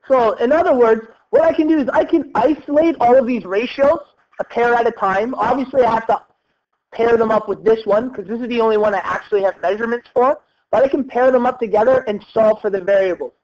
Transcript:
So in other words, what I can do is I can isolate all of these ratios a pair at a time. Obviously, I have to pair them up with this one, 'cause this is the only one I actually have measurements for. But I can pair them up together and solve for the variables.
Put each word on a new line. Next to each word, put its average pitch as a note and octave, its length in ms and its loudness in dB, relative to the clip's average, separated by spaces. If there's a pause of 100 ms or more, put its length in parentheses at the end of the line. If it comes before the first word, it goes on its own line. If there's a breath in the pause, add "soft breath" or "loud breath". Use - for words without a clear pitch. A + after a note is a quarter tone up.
So A#3+ 260 2
in B3 180 0
other E4+ 220 2
words, A3+ 320 2 (240 soft breath)
what C#4 120 4
I E4 120 2
can D#4 140 0
do D#4+ 100 2
is B3 100 -2
I D#4 160 0
can - 300 -2
isolate D4 640 0
all A#3+ 160 4
of B3+ 100 4
these A#3 200 -4
ratios B3+ 540 0 (400)
a - 40 -4
pair A#3+ 300 0
at A#3 120 0
a A3+ 40 2
time. G#3+ 440 -2
Obviously, B3+ 500 -2
I A3 100 2
have A3+ 140 -4
to A3+ 120 0 (720)
pair A#3 240 0
them A3+ 140 0
up G#3 180 -2
with E3 160 -8
this A3 220 0
one, A3+ 260 0
'cause F#3+ 140 -12
this A#3 160 -8
is A#3+ 60 -10
the A#3+ 120 -2
only A3 160 2
one G#3 180 0
I F#3 40 -4
actually - 460 -4
have F#3 180 -2
measurements A3+ 500 -4
for. C4 260 0 (320)
But A3+ 140 2
I C4+ 40 0
can C4+ 200 -2
pair B3+ 220 2
them B3 160 2
up B3 120 -2
together A#3 480 0
and G#3 180 -6
solve G#3+ 360 0
for G#3+ 80 -4
the G3 140 0
variables. F#3 500 -2 (120)